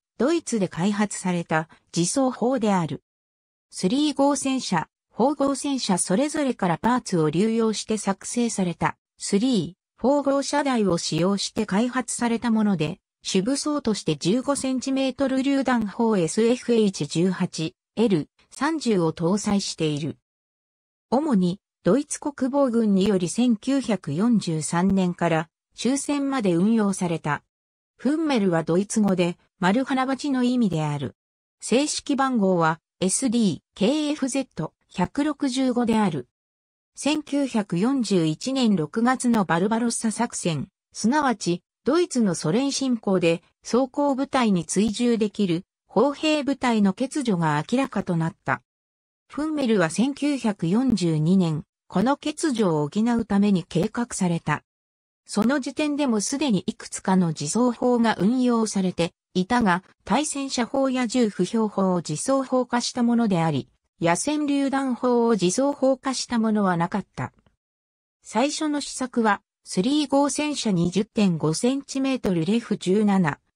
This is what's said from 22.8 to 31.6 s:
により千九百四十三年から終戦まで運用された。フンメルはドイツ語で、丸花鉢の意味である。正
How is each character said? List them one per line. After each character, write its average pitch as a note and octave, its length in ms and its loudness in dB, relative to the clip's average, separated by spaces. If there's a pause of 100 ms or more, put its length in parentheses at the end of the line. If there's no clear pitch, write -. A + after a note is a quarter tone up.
に F#3+ 140 2
よ G#3 80 2
り F3 140 -2
千 A#3+ 260 2
九 C4+ 240 -2
百 G#3 320 -4
四 G#3 260 2
十 D#3+ 220 -2
三 E3+ 280 0
年 F#3+ 260 2
か E3+ 160 0
ら D#3+ 180 0 (340)
終 C4 140 0
戦 C#4 320 -2
ま C4+ 140 -2
で F#3+ 120 2
運 G3 200 4
用 G#3 180 2
さ F#3 160 -2
れ E3 100 -2
た。 D3 240 -4 (540)
フ C#4+ 200 0
ン D#4+ 100 -2
メ C#4 120 2
ル G3 120 2
は E3 140 0
ド D#3+ 120 2
イ G3+ 100 0
ツ - 140 -2
語 G3 160 2
で、 F3 220 0 (220)
丸 G#3 260 2
花 C4 200 0
鉢 C4+ 240 -4
の C4 120 0
意 B3 160 2
味 A#3 100 2
で D#3+ 160 -2
あ D3 140 -4
る。 C3 180 -8 (420)
正 C4+ 280 0